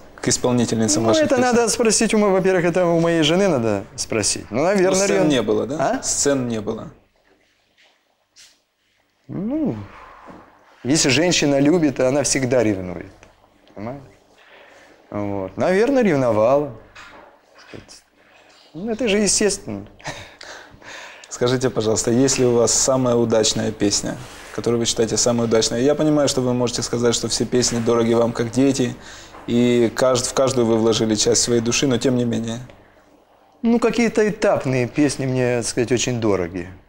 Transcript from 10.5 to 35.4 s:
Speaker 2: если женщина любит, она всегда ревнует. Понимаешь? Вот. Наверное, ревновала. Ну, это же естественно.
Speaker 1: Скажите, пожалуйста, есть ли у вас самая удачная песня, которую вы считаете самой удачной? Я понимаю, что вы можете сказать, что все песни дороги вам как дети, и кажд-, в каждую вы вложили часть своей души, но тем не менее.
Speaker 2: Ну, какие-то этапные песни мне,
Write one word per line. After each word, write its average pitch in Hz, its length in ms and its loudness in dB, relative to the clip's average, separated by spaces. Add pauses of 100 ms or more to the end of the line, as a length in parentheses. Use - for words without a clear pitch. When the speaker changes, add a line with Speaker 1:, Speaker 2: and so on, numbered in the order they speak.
Speaker 2:
если 151 260 2
женщина 143 500 2
любит, 147 400 2
она 131 220 2
всегда 127 420 0
ревнует. 92 480 -4 (640)
Понимаешь? 120 280 -12 (1080)
Вот. 101 480 -8
Наверное, 214 460 2
ревновала. 135 680 2 (2000)
Ну, 202 180 -8
это 226 160 -2
же 202 100 2
естественно. 185 680 -2 (1500)
Speaker 1:
Скажите, 123 340 0
пожалуйста, 110 420 -2
есть 131 280 2
ли 127 60 4
у 123 80 4
вас 120 200 2
самая 131 420 0
удачная 110 580 0
песня, - 420 -2 (400)
которую 117 240 -2
вы 117 60 -2
считаете 113 320 -2
самой 117 300 0
удачной? 113 360 0
Я 143 100 4
понимаю, 151 360 2
что 139 100 -2
вы 127 140 0
можете 123 280 -2
сказать, 120 320 0
что 113 140 -4
все 113 160 -4
песни 117 360 0
дороги 117 340 2
вам 117 180 2
как 117 200 -4
дети, 127 440 0 (500)
и 120 480 2
кажд-, 127 360 2
в - 40 -10
каждую 123 320 2
вы 113 120 2
вложили 110 380 2
часть 110 260 2
своей 120 180 2
души, 117 280 0
но 123 100 2
тем 127 180 0
не 123 80 0
менее. 113 360 -4 (1040)
Speaker 2:
Ну, 233 160 2
какие-то 220 460 2
этапные 143 600 0
песни 139 380 0
мне, 127 320 0